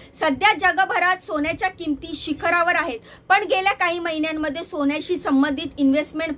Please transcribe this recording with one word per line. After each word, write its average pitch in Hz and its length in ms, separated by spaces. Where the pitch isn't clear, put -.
सध्या 320 400
जगभरात 370 680
सोन्याच्या 330 440
किमती 330 460
शिखरावर 339 600
आहेत, 302 240
पण 403 140
गेल्या 381 300
काही 349 260
महिन्यांमध्ये 311 640
सोन्याशी 302 540
संबंधित 285 640
इन्व्हेस्टमेंट 294 580